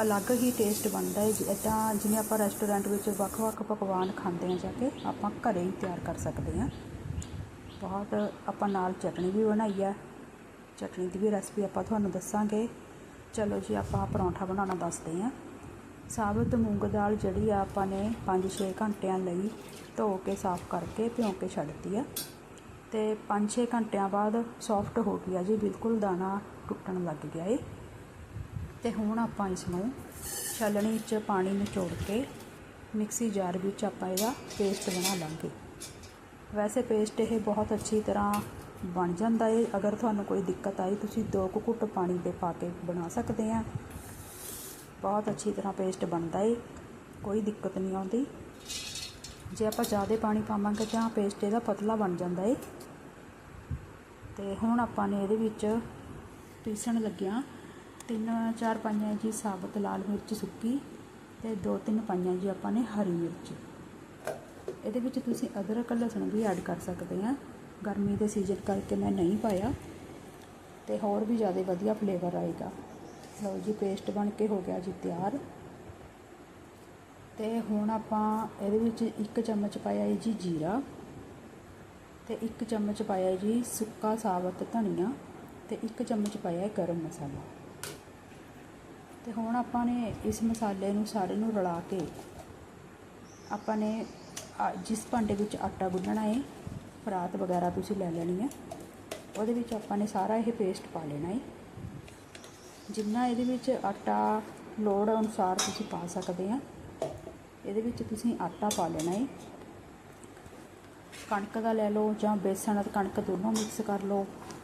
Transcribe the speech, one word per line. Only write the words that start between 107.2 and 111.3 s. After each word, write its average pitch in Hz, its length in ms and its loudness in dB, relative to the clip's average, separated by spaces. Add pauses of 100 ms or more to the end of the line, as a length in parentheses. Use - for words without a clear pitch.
ਇਹਦੇ 202 140 0
ਵਿੱਚ 240 220 -2
ਤੁਸੀਂ 233 380 0
ਆਟਾ 180 360 0
ਪਾ 170 120 2
ਲੈਣਾ 170 220 0
ਹੈ, 220 160 2 (2000)